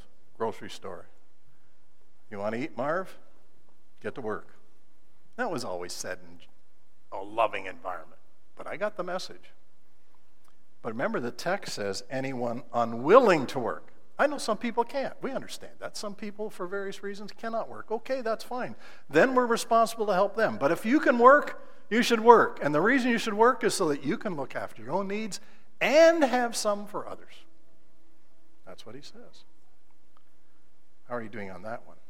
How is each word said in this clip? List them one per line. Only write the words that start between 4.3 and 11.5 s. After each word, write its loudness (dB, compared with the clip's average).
That -2
was -4
always -4
said -4
in -8
a -4
loving 2
environment, -6
but -8
I -6
got -4
the -2
message. -6
But -4
remember, -2
the -2
text -4